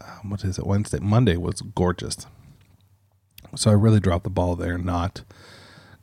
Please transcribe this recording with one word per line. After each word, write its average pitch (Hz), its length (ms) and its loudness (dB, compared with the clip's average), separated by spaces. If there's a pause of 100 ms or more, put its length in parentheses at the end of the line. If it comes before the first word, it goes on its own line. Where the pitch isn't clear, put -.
um, - 280 -18
what 98 160 -8
is 92 140 -4
it, - 80 -6
Wednesday? 101 340 0
Monday 101 380 4
was 87 240 -6
gorgeous. - 640 -4 (1300)
So - 160 0
I 107 40 6
really 107 260 6
dropped 90 240 0
the 101 60 -6
ball 90 260 -2
there, 87 200 -6
not 90 460 -4 (800)